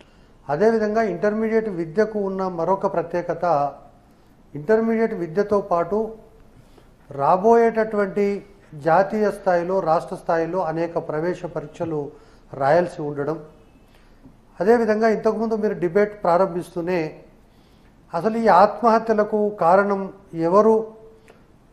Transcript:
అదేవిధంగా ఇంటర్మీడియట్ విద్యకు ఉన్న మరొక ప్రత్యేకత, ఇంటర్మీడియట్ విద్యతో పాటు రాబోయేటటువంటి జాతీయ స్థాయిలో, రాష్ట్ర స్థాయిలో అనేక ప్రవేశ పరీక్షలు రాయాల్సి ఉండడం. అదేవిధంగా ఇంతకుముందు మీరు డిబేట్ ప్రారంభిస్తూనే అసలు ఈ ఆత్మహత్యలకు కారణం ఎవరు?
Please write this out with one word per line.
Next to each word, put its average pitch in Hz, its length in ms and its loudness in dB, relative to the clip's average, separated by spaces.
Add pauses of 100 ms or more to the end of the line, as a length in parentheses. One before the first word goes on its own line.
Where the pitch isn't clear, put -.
(480)
అదేవిధంగా 214 540 2
ఇంటర్మీడియట్ 214 680 0
విద్యకు 190 500 -2
ఉన్న 190 300 -4
మరొక 185 440 -2
ప్రత్యేకత, 165 840 -2 (800)
ఇంటర్మీడియట్ 220 600 0
విద్యతో 190 460 0
పాటు 196 540 -2 (960)
రాబోయేటటువంటి 202 1400 2 (280)
జాతీయ 190 560 2
స్థాయిలో, 185 500 0
రాష్ట్ర 165 360 0
స్థాయిలో 165 480 -2
అనేక 165 440 -4
ప్రవేశ 170 360 -4
పరీక్షలు 156 680 -8 (440)
రాయాల్సి 156 480 2
ఉండడం. 147 400 -6 (1160)
అదేవిధంగా 220 480 0
ఇంతకుముందు 220 460 -2
మీరు 208 200 -4
డిబేట్ 180 480 -2
ప్రారంభిస్తూనే 175 1000 -2 (920)
అసలు 202 220 -2
ఈ 226 100 0
ఆత్మహత్యలకు 214 1040 4
కారణం 196 640 2 (220)
ఎవరు? 208 520 4 (880)